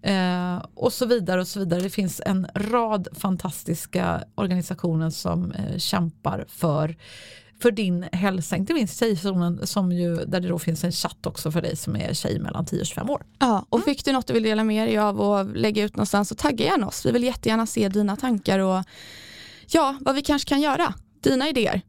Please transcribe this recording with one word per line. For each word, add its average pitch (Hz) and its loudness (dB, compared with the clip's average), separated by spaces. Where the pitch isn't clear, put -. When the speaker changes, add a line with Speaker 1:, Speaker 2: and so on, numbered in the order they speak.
Speaker 1:
Mm. 180 0
Speaker 2:
Eh, - -8
och - 2
så 247 0
vidare 185 4
och 180 -2
så 202 -8
vidare. 180 2
Det 190 -2
finns 190 -2
en 190 2
rad 214 0
fantastiska 175 -2
organisationer 165 0
som, 175 -2
eh, - -4
kämpar - -2
för, 156 0
för 240 8
din 185 0
hälsa. 185 0
Inte 196 0
minst 240 0
Tjejzonen, 185 0
som 180 2
ju, 175 0
där 180 -2
det 180 -2
då 175 0
finns 165 -2
en 170 0
chatt - -4
också - -4
för 165 0
dig 165 -4
som - -4
är - -2
tjej - -2
mellan - -4
tio 175 -2
och 175 -2
tjugofem - -4
år. 285 -2
Speaker 1:
Ja, 226 2
och 233 2
Speaker 2:
Mm. 220 0
Speaker 1:
fick 285 0
du 277 2
något 254 0
du 262 -2
vill 226 4
dela 220 2
med 220 2
dig 214 2
av 208 2
och 202 2
lägga 214 2
ut 214 -4
någonstans, 208 2
så 220 -8
tagga 247 0
gärna 302 2
oss. - -4
Vi 254 4
vill 240 2
jättegärna 226 0
se 208 0
dina 202 2
tankar 202 2
och, 185 2
ja, 277 4
vad 269 0
vi 285 0
kanske 285 0
kan 277 4
göra. 294 2
Dina 269 2
idéer. 233 0